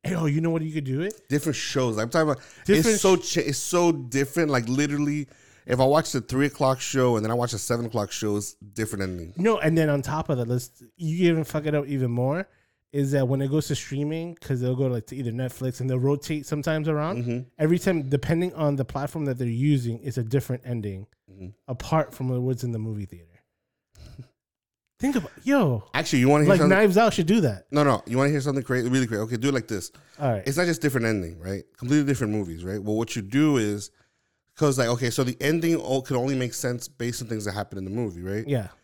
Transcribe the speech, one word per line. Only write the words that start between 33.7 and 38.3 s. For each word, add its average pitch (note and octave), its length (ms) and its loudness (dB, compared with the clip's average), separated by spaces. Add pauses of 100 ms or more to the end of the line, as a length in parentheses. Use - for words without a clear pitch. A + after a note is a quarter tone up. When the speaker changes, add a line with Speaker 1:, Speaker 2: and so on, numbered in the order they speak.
Speaker 2:
'cause, C#3+ 240 2
like, B2 80 2
okay, A#2+ 220 0
so C3 160 0
the B2+ 160 -2
ending E3 340 2
o-, C3 260 -2
could C3 140 -4
only C3 200 0
make B2+ 180 -4
sense B2 340 -6
based A#2+ 340 -6
on A#2 60 -10
things G#2+ 160 -6
that G2+ 100 -4
happen G2 240 -6
in F#2+ 60 -8
the F#2+ 80 -8
movie, G#2 300 -6
right? G2+ 260 -6